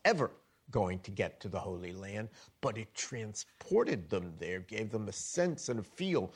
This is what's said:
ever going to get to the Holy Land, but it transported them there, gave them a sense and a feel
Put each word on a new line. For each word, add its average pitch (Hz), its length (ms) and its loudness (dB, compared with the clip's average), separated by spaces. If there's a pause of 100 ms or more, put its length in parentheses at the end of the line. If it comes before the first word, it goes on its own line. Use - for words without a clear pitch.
ever 175 260 6 (400)
going 92 300 2
to - 100 -10
get 92 300 -2
to 107 80 -6
the 92 120 -2
Holy 90 320 -6
Land, 101 380 -8 (320)
but 113 160 -2
it 110 160 -10
transported 113 1120 0
them 90 300 0
there, 87 220 -2
gave 107 300 -4
them 107 180 0
a - 40 -6
sense - 560 0
and 120 100 0
a 107 40 -4
feel 165 540 0